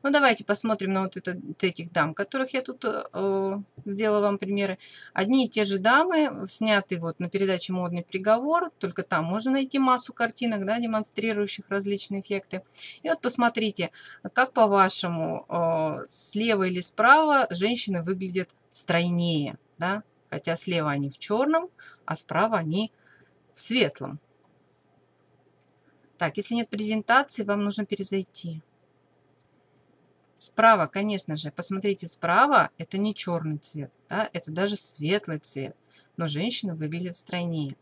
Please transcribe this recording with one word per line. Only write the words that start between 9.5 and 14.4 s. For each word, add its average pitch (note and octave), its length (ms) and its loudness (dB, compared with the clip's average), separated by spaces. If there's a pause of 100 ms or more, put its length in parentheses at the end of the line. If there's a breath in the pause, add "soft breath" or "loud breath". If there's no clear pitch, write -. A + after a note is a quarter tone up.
найти C4+ 260 0
массу B3+ 340 2
картинок, A3+ 540 -2
да, A3 120 0
демонстрирующих G#3+ 920 -2
различные G3 520 -4
эффекты. G3 420 -6 (400 loud breath)
И D#4+ 60 -4
вот E4 140 0
посмотрите, A3+ 680 0 (440 loud breath)
как C4 180 2